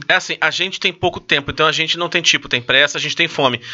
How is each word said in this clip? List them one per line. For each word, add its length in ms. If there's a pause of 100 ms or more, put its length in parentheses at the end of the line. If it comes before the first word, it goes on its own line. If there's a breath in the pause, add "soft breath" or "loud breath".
É 80
assim, 260
a 120
gente 260
tem 140
pouco 260
tempo, 320
então 160
a 60
gente 260
não 100
tem, 140
tipo, 260
tem 140
pressa, 360
a 20
gente 160
tem 100
fome. 340 (140 loud breath)